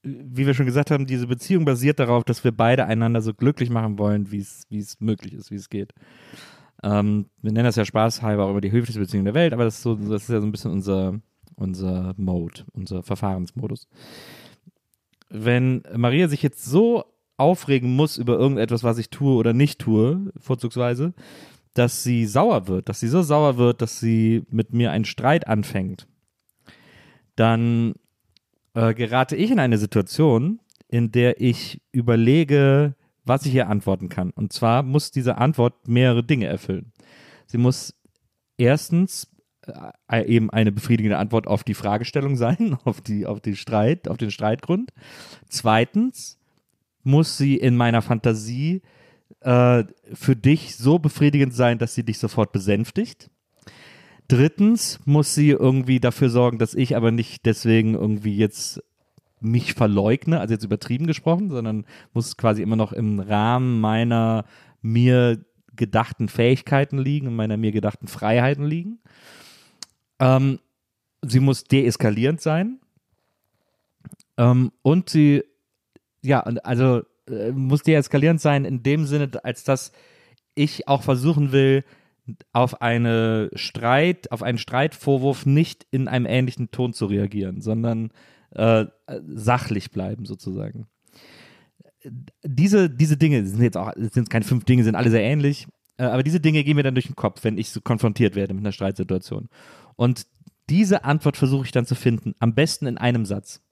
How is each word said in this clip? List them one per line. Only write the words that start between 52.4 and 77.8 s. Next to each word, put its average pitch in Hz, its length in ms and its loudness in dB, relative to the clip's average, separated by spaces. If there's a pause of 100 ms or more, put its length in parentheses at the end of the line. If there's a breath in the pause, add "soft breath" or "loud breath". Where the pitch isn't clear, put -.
besänftigt. 101 800 -4 (960 loud breath)
Drittens 185 800 2
muss 143 300 2
sie 147 140 4
irgendwie 131 500 2
dafür 123 300 2
sorgen, 120 280 2
dass 113 160 -2
ich 127 220 0
aber 113 160 2
nicht - 340 -4
deswegen 113 480 2
irgendwie 104 420 -2
jetzt - 460 -2 (580)
mich 113 360 -2
verleugne, 110 640 2
also 107 140 -2
jetzt 107 100 -4
übertrieben 117 420 -4
gesprochen, 170 460 -2
sondern 113 340 -6 (280 loud breath)
muss 117 240 -4
quasi 110 260 0
immer 110 120 0
noch 107 160 0
im 107 280 -2
Rahmen 113 600 0
meiner 113 640 0 (360 soft breath)
mir 120 640 2 (300)
gedachten 110 520 -2
Fähigkeiten 135 680 0
liegen, 135 300 -2
in 117 80 -4
meiner 110 220 -2
mir 110 140 0
gedachten 107 360 -4
Freiheiten 127 580 0
liegen. 175 340 -6 (1200 loud breath)
Ähm, 131 400 2 (640)
sie 127 180 2
muss 135 260 2
deeskalierend 123 760 2
sein. 190 380 -2 (1600)
Ähm, 123 340 4 (100)
und 170 280 2
sie, 147 340 4 (800)
ja, 135 160 2
und - 260 -6
also, 123 380 2 (260)
äh, 113 220 -6
muss 135 320 -2